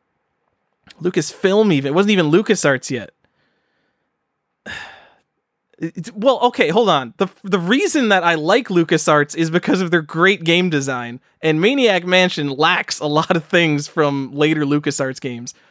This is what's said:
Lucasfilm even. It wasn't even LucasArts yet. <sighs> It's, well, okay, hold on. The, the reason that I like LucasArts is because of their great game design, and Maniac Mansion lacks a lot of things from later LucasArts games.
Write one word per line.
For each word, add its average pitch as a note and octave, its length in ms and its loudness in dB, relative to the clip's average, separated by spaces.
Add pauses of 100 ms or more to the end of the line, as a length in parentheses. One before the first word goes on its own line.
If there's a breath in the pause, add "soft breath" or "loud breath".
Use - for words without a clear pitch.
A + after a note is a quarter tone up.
(1000)
Lucasfilm F#3 720 0
even. C#3 200 0
It - 20 -4
wasn't G3+ 180 2
even F3 180 2
LucasArts E3 600 0
yet. A#2 220 -8 (1500)
<sighs> - 60 -14 (1040 loud breath)
It's, E3 360 -10
well, A3 280 0
okay, A#3+ 280 2
hold G#3 200 2
on. C3+ 280 0
The, G3 100 0 (160)
the F#3+ 160 -2
reason B3+ 520 0
that F#3 120 4
I E3+ 140 2
like E3+ 320 0
LucasArts D#3+ 680 2
is E3 140 -2
because F3 300 0
of F3+ 100 -2
their E3+ 120 2
great E3 420 0
game F3 260 2
design, C3 480 -4 (240)
and D#3+ 180 0
Maniac G#3 460 2
Mansion F3+ 420 2
lacks D3+ 520 -2
a D3 60 -4
lot D3+ 300 0
of D#3 80 -2
things D#3 440 0
from C#3 440 -2
later D3+ 300 0
LucasArts C#3+ 580 -4
games. B2 320 -12 (180 soft breath)